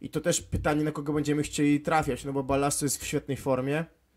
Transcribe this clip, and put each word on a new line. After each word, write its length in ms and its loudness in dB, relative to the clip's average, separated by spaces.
I 80 -8
to 120 -4
też 200 0
pytanie, 420 0
na 80 2
kogo 220 -4
będziemy 300 2
chcieli 380 2
trafiać, 440 0
no 80 -4
bo 100 -2
Balasso 420 0
jest 160 -2
w 40 -8
świetnej 320 -2
formie, 480 0